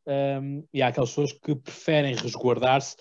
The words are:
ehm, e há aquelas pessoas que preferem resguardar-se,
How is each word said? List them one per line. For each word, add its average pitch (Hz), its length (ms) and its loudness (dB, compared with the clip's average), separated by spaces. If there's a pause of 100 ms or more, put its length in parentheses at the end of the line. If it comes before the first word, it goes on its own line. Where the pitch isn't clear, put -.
ehm, 139 580 -4 (100)
e 135 80 0
há 127 60 4
aquelas 127 220 0
pessoas 143 220 0
que - 220 -4
preferem 143 640 0
resguardar-se, 123 840 0